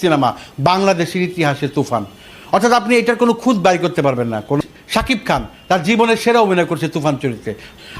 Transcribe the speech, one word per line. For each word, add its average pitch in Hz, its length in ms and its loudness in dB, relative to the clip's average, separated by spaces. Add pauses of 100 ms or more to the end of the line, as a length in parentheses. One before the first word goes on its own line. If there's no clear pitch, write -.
সিনেমা 139 360 2 (220)
বাংলাদেশের 180 640 0
ইতিহাসে 156 460 -2
তুফান। 120 380 -2 (460)
অর্থাৎ 214 200 2
আপনি 240 240 2
এটার 233 200 2
কোনো 233 180 2
খুঁত 233 240 0
বাইর 180 220 2
করতে 170 220 -2
পারবেন 123 260 0
না। 110 140 -4
কোনো 143 200 -2 (280)
শাকিব 220 360 -2
খান 135 200 0 (220)
তার 180 160 2
জীবনের 226 340 2
সেরা 233 220 2
অভিনয় 185 260 2
করছে 156 220 -2
তুফান 147 300 -2
চরিত্রে। 113 360 -6 (460)